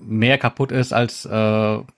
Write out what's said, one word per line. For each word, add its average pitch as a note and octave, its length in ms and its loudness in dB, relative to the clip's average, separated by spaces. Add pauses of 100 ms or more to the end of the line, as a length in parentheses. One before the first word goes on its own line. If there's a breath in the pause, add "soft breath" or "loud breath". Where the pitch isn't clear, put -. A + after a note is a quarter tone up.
mehr A2+ 320 2
kaputt C3 340 -2
ist B2+ 220 0
als, A#2+ 320 -2
äh, G#2+ 520 0 (200)